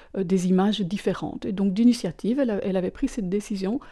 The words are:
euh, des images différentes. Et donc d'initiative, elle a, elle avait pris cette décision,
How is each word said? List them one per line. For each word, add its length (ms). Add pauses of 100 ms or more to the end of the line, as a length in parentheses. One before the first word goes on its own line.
(160)
euh, 60
des 240
images 360
différentes. 600
Et 60
donc 240
d'initiative, 640
elle 120
a, 140
elle 120
avait 160
pris 160
cette 200
décision, 520 (120)